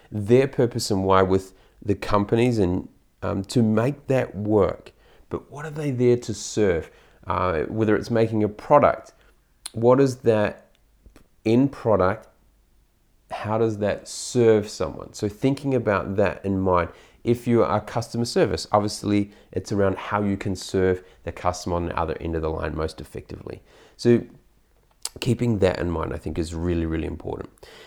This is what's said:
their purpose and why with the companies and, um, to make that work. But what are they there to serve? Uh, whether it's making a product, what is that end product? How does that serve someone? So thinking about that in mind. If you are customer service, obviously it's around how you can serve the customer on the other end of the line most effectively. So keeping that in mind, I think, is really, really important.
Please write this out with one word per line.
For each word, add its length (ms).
their 340
purpose 460
and 100
why 200
with 320
the 120
companies 640
and, 280
um, 220
to 180
make 420
that 300
work. 560
But 220
what 160
are 60
they 180
there 280
to 140
serve? 560
Uh, 380
whether 320
it's 160
making 320
a 40
product, 640
what 280
is 180
that 500
end 280
product? 560
How 280
does 200
that 300
serve 600
someone? 460
So 140
thinking 460
about 420
that 280
in 160
mind. 300
If 240
you 160
are 180
customer 440
service, 480
obviously 580
it's 200
around 240
how 260
you 140
can 200
serve 480
the 100
customer 440
on 100
the 120
other 200
end 160
of 80
the 80
line 240
most 260
effectively. 600
So 280
keeping 400
that 180
in 120
mind, 220
I 40
think, 220
is 160
really, 320
really 200
important. 440